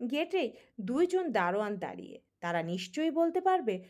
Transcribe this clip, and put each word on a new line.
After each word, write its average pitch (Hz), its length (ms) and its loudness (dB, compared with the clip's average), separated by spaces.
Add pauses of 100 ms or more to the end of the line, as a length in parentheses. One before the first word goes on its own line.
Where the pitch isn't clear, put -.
(100)
গেটেই 320 420 0 (280)
দুইজন 330 520 2
দারোয়ান 202 440 2
দাঁড়িয়ে। 117 440 -10 (200)
তারা 170 220 0
নিশ্চয়ই 185 480 -2
বলতে 339 300 2
পারবে 294 500 2